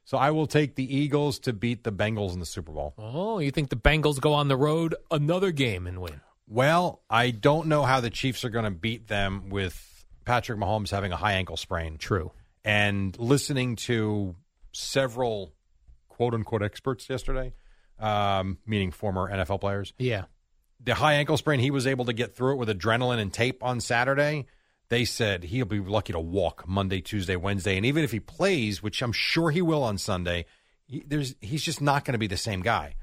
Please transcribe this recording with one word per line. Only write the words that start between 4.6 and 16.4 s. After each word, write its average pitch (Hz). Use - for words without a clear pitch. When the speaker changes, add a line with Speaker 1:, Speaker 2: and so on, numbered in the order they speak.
Speaker 2:
another 170
game 113
and 92
win? 82
Speaker 1:
Well, 151
I 120
don't 143
know 151
how 131
the 117
Chiefs -
are 120
gonna 110
beat 113
them 98
with -
Patrick 120
Mahomes 104
having 98
a 87
high 104
ankle 87
sprain. 82
Speaker 2:
True. 90
Speaker 1:
And 101
listening 127
to 107
several 117
quote-unquote 117